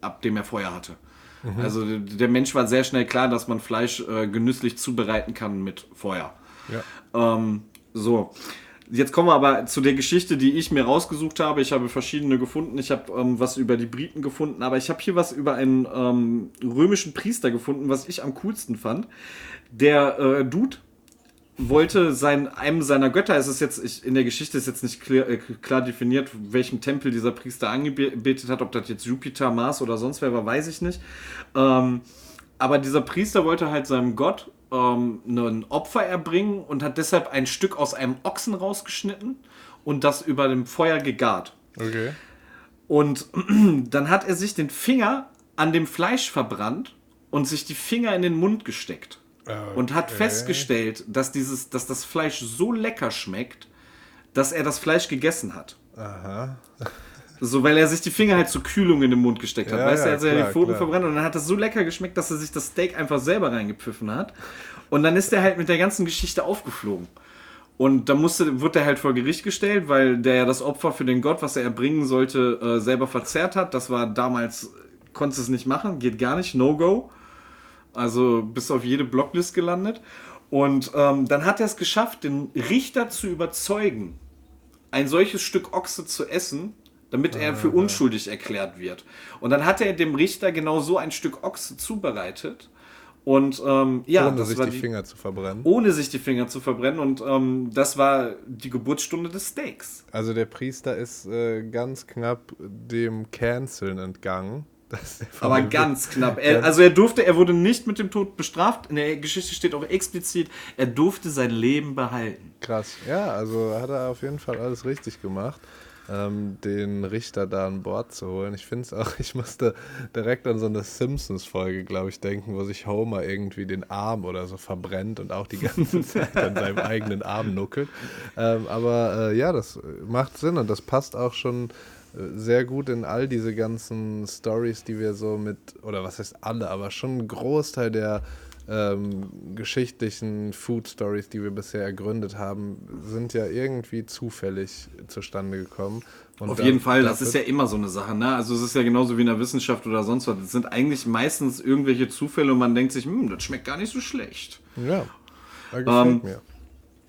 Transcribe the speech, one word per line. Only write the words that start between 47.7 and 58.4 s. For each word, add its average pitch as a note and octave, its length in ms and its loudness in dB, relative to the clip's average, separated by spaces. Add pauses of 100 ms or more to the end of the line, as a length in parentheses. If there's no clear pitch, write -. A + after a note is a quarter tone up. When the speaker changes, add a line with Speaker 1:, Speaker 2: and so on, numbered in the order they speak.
Speaker 1:
Finger A3+ 400 0
in F3+ 80 2
den F3 120 2
Mund G3 300 2
gesteckt. - 560 -10 (540)
Und B2+ 200 -2
hat E3 160 0
Speaker 2:
Okay. A2 60 -8
Speaker 1:
festgestellt, A2+ 880 0
dass C3+ 240 -2
dieses, C3 400 -4
dass B2+ 160 -6
das B2+ 180 -6
Fleisch D#3 360 -4
so B2+ 320 -2
lecker A3 380 -2
schmeckt, - 580 -8 (680)
dass C3+ 180 2
er D#3 120 -2
das C#3+ 140 -2
Fleisch E3 300 2
gegessen C3+ 460 -2
hat. - 240 -16 (180)
Speaker 2:
Aha. G#2 600 -10 (840)
Speaker 1:
So, B2+ 220 2
weil D3+ 160 8
er D#3 80 8
sich E3 140 0
die F3 100 -4
Finger G#3 260 6
halt E3+ 120 4